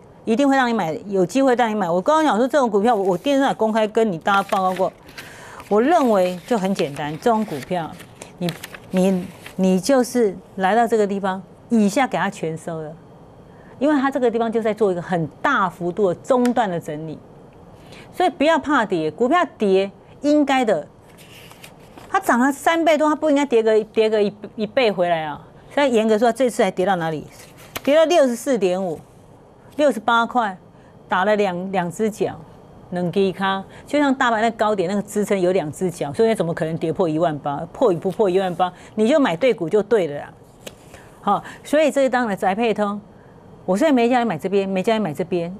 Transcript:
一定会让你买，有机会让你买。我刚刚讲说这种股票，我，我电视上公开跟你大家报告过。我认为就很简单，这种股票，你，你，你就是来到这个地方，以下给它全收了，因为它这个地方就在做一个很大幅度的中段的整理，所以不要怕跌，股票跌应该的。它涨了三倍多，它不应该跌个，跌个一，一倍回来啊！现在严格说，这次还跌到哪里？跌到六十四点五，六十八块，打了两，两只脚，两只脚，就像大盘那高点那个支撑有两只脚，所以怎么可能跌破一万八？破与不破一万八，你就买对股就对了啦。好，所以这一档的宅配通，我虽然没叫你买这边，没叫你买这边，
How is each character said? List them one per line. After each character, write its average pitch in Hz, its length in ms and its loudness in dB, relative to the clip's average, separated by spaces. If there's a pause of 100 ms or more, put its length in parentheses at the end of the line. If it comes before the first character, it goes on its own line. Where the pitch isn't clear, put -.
(240)
一 226 100 0
定 277 140 4
会 269 80 4
让 254 120 2
你 233 60 0
买， 170 180 -2 (140)
有 190 180 0
机 247 160 0
会 262 140 4
让 233 160 2
你 214 60 -4
买。 185 120 -2
我 180 120 0
刚 294 160 2
刚 311 80 2
讲 226 120 2
说 247 120 2
这 302 100 0
种 254 100 2
股 202 120 0
票， 240 120 4
我， 196 180 0
我 175 60 2
电 269 220 0
视 269 60 2
上 208 100 0
公 220 160 -2
开 220 160 0
跟 220 240 0
你 165 80 -4
大 196 240 0
家 - 80 -
报 202 100 0
告 185 140 0
过。 180 180 -2 (760)
我 202 120 2
认 285 300 4
为 180 260 2 (120)
就 240 100 0
很 190 160 0
简 151 180 -2
单， 151 260 -6
这 240 120 0
种 220 140 2
股 165 160 -8
票， 175 280 -6 (500)
你， 175 120 -4 (400)
你， 185 360 0 (280)
你 185 260 0
就 262 220 2
是 233 340 -2 (200)
来 190 180 0
到 233 100 2
这 226 120 0
个 208 100 2
地 196 140 -4
方， 190 200 -4 (280)
以 214 200 2
下 262 200 0
给 185 100 -4
它 185 100 -2
全 165 300 -6
收 160 240 -10
了， 156 100 -12 (840)
因 269 100 0
为 302 100 4
它 269 120 0
这 277 100 -2
个 247 100 2
地 226 80 0
方 226 140 -2
就 226 80 -2
在 214 140 0
做 202 180 2
一 - 20 -4
个 175 60 -6
很 165 260 -2 (140)
大 220 300 0
幅 175 200 -6
度 190 180 0
的 170 80 -2
中 247 360 0
段 233 160 0
的 170 100 -4
整 156 300 -10
理， 151 100 -12 (920)
所 - 140 0
以 - 20 2
不 - 160 -2
要 320 140 4
怕 262 260 0
跌， 160 260 -2
股 233 160 -2
票 339 160 2 (140)
跌 196 340 2 (300)
应 294 240 2
该 269 180 0
的。 190 240 0 (1200)
它 381 100 0
涨 285 180 2
了 269 140 2
三 330 320 0
倍 311 140 4
多， 302 100 2
它 302 80 0
不 311 140 0
应 277 60 4
该 285 100 2
跌 226 160 2
个， 220 220 4
跌 220 260 0
个 214 120 2
一， 208 120 -2 (220)
一 214 100 -4
倍 214 260 2
回 175 160 0
来 160 160 -2
啊！ 147 160 -8 (340)
现 - 20 -20
在 277 120 2
严 220 180 2
格 220 120 4
说， 233 120 4
这 240 200 0
次 233 120 0
还 190 80 2
跌 180 140 -2
到 185 120 2
哪 165 140 -4
里？ 151 160 -8 (560)
跌 285 140 2
到 320 80 6
六 311 220 4
十 240 100 -2
四 262 220 -2
点 185 260 0
五， 165 160 -6 (760)
六 285 140 4
十 220 80 -2
八 233 280 2
块， 220 280 -2 (540)
打 185 160 0
了 214 120 2
两， 190 360 -2
两 175 180 -2
只 214 200 -2
脚， - 280 -4 (520)
两 180 200 -2
只 190 220 2
脚， 190 320 -4 (220)
就 285 120 0
像 277 160 2
大 254 160 0
盘 214 120 0
那 233 80 2
高 214 260 0
点 175 120 -2
那 202 60 -4
个 202 80 -2
支 208 220 -4
撑 196 160 0
有 175 100 2
两 156 220 -2
只 180 180 -4
脚， 143 220 -4
所 226 160 2
以 226 60 0
怎 185 100 -2
么 165 80 -4
可 165 140 -4
能 165 100 -4
跌 160 160 -2
破 180 160 0
一 156 100 -2
万 160 200 0
八？ 147 340 -6
破 240 180 2
与 175 60 0
不 185 140 -4
破 202 180 0
一 180 100 2
万 185 160 -2
八， 180 160 -2 (240)
你 220 140 2
就 302 100 4
买 214 160 2
对 240 180 2
股 170 160 -6
就 208 140 2
对 202 240 0
了 143 140 -8
啦。 - 120 -16 (880)
好， 202 200 0 (220)
所 294 160 2
以 294 100 4
这 277 120 2
一 262 60 2
档 247 200 -2
的 190 80 -4
宅 196 180 0
配 226 200 0
通， 208 260 -4 (640)
我 180 100 0
虽 294 140 2
然 285 60 4
没 233 160 4
叫 254 80 2
你 233 80 0
买 175 100 -2
这 180 140 -6
边， 196 180 0
没 190 140 -2
叫 226 100 2
你 220 60 0
买 170 160 -4
这 185 100 -4
边， 175 360 -4